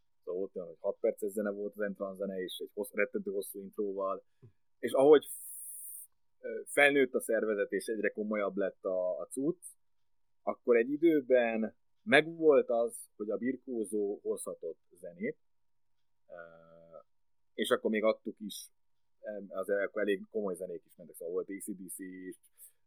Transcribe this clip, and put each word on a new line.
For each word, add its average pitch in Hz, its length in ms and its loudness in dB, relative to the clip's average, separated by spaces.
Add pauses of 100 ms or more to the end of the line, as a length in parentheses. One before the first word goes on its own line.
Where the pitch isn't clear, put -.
(240)
szóval 90 160 -6
volt 98 160 -8
olyan, 87 120 -10
hogy 82 120 -20
hat 101 200 -4
perces 107 300 -2
zene 104 200 -2
volt, 101 240 -6
az 104 80 -8
entrance 98 340 -6
zene, 95 260 -4
és - 160 -8
egy 87 160 -10
hossz-, 101 180 -6
rettentő 101 380 -2
hosszú 101 300 -6
intróval, 98 640 -6 (540)
és 123 140 -4
ahogy 143 340 8
f-, - 120 -14 (1000)
ö, - 260 -8
felnőtt 143 480 6
a 113 60 0
szervezet, 107 520 0
és 98 140 -2
egyre 104 220 0
komolyabb 104 480 -2
lett 95 280 -2
a, 92 360 -2
a 85 60 -10
cucc, 147 360 -4 (800)
akkor 117 340 2
egy 120 140 4
időben 127 840 4 (260)
megvolt 151 680 6
az, 117 460 -2
hogy 104 140 -6
a 101 60 -2
birkózó 107 840 -4
hozhatott 90 560 -8 (120)
zenét, 90 480 -10 (880)
ö, 90 60 -20 (1200)
és 113 160 -2
akkor 113 200 2
még 107 140 2
adtuk 110 360 0
is, - 300 -14 (500)
em, 104 280 -10
azért 95 400 -2
akkor 107 140 -6
elég 101 280 0
komoly 101 240 -4
zenék 87 320 -8
is - 100 -20
mentek, 80 200 -20
szóval 85 180 -8
volt 90 140 -4
A 98 120 -8
C - 100 -10
D 92 200 -12
C - 80 -12
is, 92 380 -12 (500)